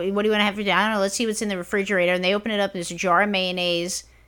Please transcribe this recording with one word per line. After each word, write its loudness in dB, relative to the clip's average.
"What 0
do 0
you 4
wanna 2
have 0
for -6
dinner?" 2
"I 4
don't 0
know, 0
let's 0
see -2
what's -2
in -2
the -2
refrigerator." 0
And 0
they 2
open -4
it 0
up, 0
and -8
there's -6
a -8
jar 4
of 2
mayonnaise, -2